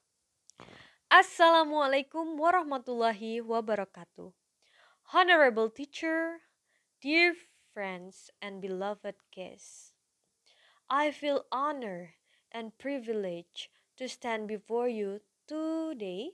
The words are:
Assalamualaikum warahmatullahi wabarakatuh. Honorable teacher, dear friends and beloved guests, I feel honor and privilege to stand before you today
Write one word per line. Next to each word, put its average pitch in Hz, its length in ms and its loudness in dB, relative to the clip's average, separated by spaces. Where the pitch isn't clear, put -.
Assalamualaikum 320 1300 6
warahmatullahi 254 1040 -2
wabarakatuh. 208 880 -6
Honorable 269 560 6
teacher, 330 720 -6
dear 339 320 2
friends 190 560 -12
and 196 160 -12
beloved 196 560 -8
guests, - 640 -20
I 294 240 2
feel 285 320 -2
honor 233 720 -6
and 226 240 -12
privilege 220 960 -8
to 254 80 -12
stand 220 480 -8
before 233 380 -4
you 208 340 -6
today 311 840 -6